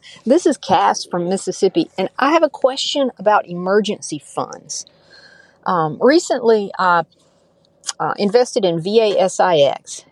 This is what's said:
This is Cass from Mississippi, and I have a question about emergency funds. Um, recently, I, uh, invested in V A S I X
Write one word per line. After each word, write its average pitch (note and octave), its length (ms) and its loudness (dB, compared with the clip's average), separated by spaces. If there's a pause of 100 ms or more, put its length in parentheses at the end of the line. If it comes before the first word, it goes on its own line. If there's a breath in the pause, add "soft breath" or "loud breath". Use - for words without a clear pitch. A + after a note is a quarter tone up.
(240 loud breath)
This C#4+ 220 2
is D#4 100 2
Cass G3+ 480 0
from F3 260 -6
Mississippi, F#3 680 -2
and F#3+ 100 -2 (120)
I C#4+ 140 2
have E4 100 2
a D4+ 60 4
question C4+ 680 -2
about G#3 300 2
emergency F#3 720 -4
funds. - 680 -12 (800 soft breath)
Um, D#3+ 340 -2
recently, A3+ 800 2
I, F3 280 2 (920)
uh, D3+ 180 -4
invested A3 460 0
in E3+ 160 0
V G3+ 220 2
A G3+ 180 2
S F#3 200 0
I F#3 180 4
X - 540 0